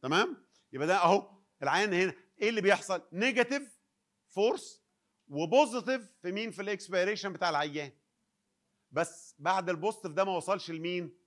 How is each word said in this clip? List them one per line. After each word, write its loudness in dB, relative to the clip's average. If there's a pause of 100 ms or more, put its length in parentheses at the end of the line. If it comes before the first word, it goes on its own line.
تمام؟ 0 (260)
يبقى -4
ده 4
اهو 4 (240)
العيان 2
هنا 2 (260)
ايه 2
اللي -2
بيحصل؟ 2
نيجاتيف -2 (500)
فورس -2 (460)
وبوزيتيف 0 (100)
في -6
مين؟ -4
في -10
الاكسبيريشن -2
بتاع 0
العيان، -4 (1000)
بس -4
بعد 0
البوزيتيف -4
ده 2
ما -2
وصلش -4
لمين؟ -6